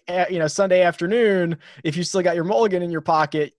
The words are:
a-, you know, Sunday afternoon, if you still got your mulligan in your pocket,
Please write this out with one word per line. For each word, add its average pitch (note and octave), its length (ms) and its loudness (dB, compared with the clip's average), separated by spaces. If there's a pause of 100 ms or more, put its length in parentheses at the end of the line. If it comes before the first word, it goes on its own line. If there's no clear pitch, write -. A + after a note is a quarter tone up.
a-, F3+ 220 -2
you F3+ 100 -4
know, D#3 80 0
Sunday F#3 340 2
afternoon, F3+ 760 0 (280)
if D#3 120 -2
you F3+ 60 -4
still F#3 200 -2
got E3+ 120 2
your E3+ 100 -2
mulligan G3+ 380 0
in F3 80 -6
your D#3+ 100 -4
pocket, D#3 580 0